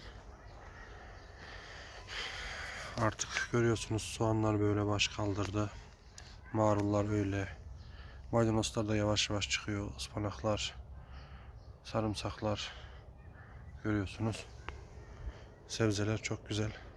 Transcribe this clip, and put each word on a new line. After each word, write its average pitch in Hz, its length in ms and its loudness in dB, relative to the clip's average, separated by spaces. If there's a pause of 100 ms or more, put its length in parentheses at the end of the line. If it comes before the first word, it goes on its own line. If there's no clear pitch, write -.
(3000)
Artık - 500 2
görüyorsunuz 117 500 6
soğanlar 110 580 4
böyle 104 260 6
baş 104 220 4
kaldırdı. 101 640 0 (840)
Marullar 104 580 6
öyle. 98 360 4 (840)
Maydanozlar 110 560 4
da 107 80 4
yavaş 104 340 4
yavaş 101 200 2
çıkıyor. 101 480 0
Ispanaklar, - 880 0 (1000)
sarımsaklar 107 880 0 (1120)
görüyorsunuz. 107 640 0 (1200)
Sebzeler 107 500 2
çok - 320 -4
güzel 107 220 2 (260)